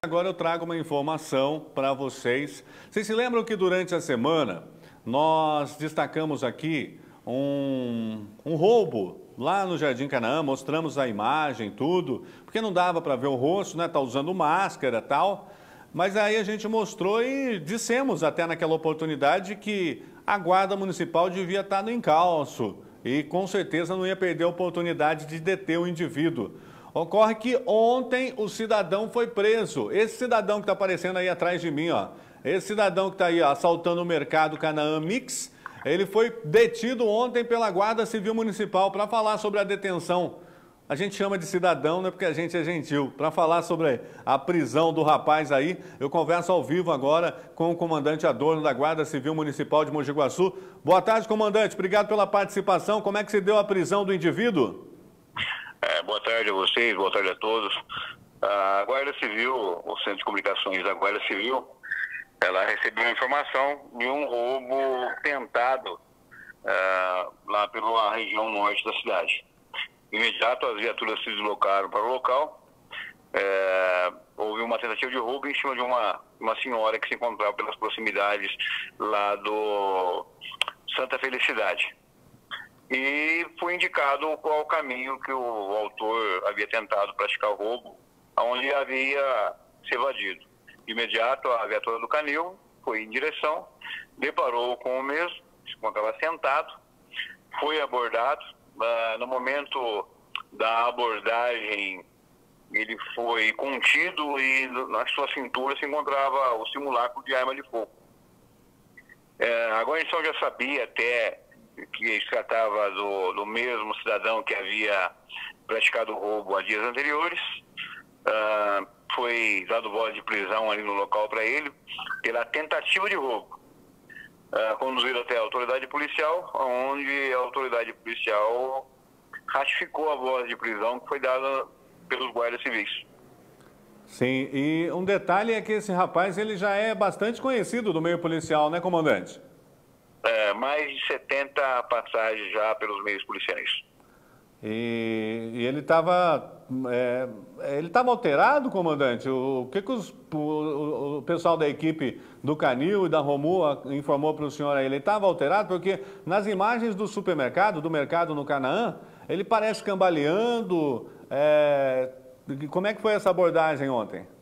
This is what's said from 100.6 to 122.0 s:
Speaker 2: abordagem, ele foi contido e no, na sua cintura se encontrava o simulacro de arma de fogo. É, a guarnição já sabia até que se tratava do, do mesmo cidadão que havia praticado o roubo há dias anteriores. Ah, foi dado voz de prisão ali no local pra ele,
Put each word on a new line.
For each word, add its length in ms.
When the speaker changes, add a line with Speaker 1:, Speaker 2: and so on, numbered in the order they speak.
Speaker 2:
abordagem, 1200
ele 260
foi 360
contido 880
e 280
no, 200
na 200
sua 260
cintura 440
se 80
encontrava 680
o 140
simulacro 580
de 100
arma 180
de 100
fogo. 280
É, 320
a 120
guarnição 400
já 160
sabia 460
até 560
que 280
se 100
tratava 580
do, 440
do 120
mesmo 520
cidadão 440
que 100
havia 600
praticado 440
o 80
roubo 360
há 80
dias 200
anteriores. 560
Ah, 640
foi 560
dado 220
voz 220
de 100
prisão 460
ali 140
no 100
local 360
pra 140
ele, 280